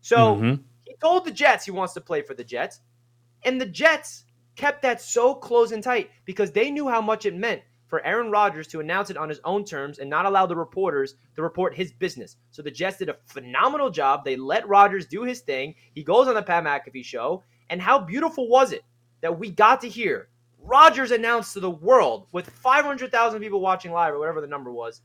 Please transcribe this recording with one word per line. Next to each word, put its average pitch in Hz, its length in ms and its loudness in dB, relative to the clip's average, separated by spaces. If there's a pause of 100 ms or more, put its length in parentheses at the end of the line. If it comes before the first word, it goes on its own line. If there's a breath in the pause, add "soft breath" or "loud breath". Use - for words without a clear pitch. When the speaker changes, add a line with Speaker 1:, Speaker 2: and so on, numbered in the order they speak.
Speaker 1:
So 226 340 6
Speaker 2:
Mm-hmm. 127 260 0 (240)
Speaker 1:
he - 160 -20
told 349 240 2
the 320 60 -8
Jets 247 340 2
he 196 60 -12
wants 180 220 -6
to - 80 -12
play 156 200 -4
for 143 140 -12
the 120 80 -14
Jets, 120 380 -8 (640)
and 254 160 -2
the 254 80 -4
Jets 302 580 -2 (300)
kept 285 280 -2
that 240 180 0
so 240 340 0
close 233 360 0
and 214 120 -8
tight 247 260 -2 (160 soft breath)
because 185 260 -4
they 240 200 0
knew 285 160 -4
how 233 140 0
much 214 240 -2
it 180 100 -2
meant 202 260 -4 (260)
for - 160 -4
Aaron 220 280 -2
Rodgers 196 380 0
to 160 100 -10
announce 185 320 -4
it 156 60 -10
on 156 120 -6
his 147 160 -8
own 196 180 -2
terms 147 360 -10
and 139 100 -10
not 160 160 0
allow 196 220 4
the 170 80 -4
reporters 160 600 -2 (200)
to 156 80 -6
report 170 320 -2
his 180 180 -6
business. 127 420 -8 (140)
So - 140 -20
the 147 80 -10
Jets 185 260 -6
did 175 120 -6
a - 160 -8
phenomenal 196 680 -2
job. 143 340 0
They 135 100 -2
let 156 320 -4
Rodgers 196 380 6
do 196 180 -8
his 247 180 -6
thing. 139 340 -6 (180 soft breath)
He 156 100 -12
goes 220 240 4
on 247 60 2
the 214 80 0
Pat 170 220 0
McAfee 139 420 -6
show. 135 380 -6 (260)
And 175 100 -6
how 226 200 4
beautiful 254 500 -4
was 254 220 6
it - 100 -10 (400)
that 165 160 -4
we 202 140 -10
got 226 300 4
to 247 80 -12
hear 175 400 -4 (300)
Rodgers 262 520 6
announce 233 420 0
to 202 60 -10
the 185 100 -4
world, 170 600 2
with 175 180 -8
five 277 360 2
hundred 254 260 -6
thousand 233 300 0
people 202 200 -4
watching 185 300 -2
live 165 240 0
or 143 40 -6
whatever 156 220 -4
the 147 60 -12
number 139 240 -10
was 117 340 -10